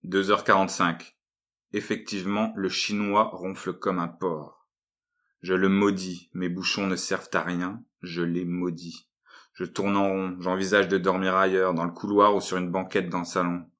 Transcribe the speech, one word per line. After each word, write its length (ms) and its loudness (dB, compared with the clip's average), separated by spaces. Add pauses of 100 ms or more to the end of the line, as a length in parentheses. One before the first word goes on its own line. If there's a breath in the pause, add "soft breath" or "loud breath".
Deux 220 2
heures 120 4
quarante-cinq. 720 2 (560)
Effectivement, 840 -4
le 120 -2
Chinois 580 0
ronfle 480 -8
comme 260 -2
un 80 -2
porc. 600 -6 (760)
Je 100 0
le 160 4
maudis, 640 0
mes 160 -4
bouchons 380 -2
ne 80 0
servent 380 -6
à 100 0
rien, 400 -4 (180)
je 220 -6
les 200 -2
maudis. 640 -6 (460 loud breath)
Je 120 -8
tourne 300 -2
en 120 2
rond, 320 -2
j'envisage 480 2
de 100 2
dormir 380 2
ailleurs, 400 4
dans 100 -2
le 60 -4
couloir 440 4
ou 60 2
sur 160 -4
une 140 -2
banquette 380 -2
dans 100 -4
le 40 -4
salon. 460 -2 (100)